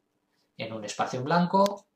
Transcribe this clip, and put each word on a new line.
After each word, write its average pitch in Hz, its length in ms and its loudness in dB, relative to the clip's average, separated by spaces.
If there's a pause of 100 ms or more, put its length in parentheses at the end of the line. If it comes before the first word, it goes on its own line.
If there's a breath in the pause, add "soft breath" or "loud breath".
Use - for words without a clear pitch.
(580)
En 113 160 -8
un 107 100 -10
espacio 117 340 -4
en 127 60 -6
blanco, 180 720 2